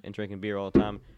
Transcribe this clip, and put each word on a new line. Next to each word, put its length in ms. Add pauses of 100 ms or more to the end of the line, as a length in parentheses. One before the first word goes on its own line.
and 80
drinking 280
beer 160
all 160
the 60
time. 220 (180)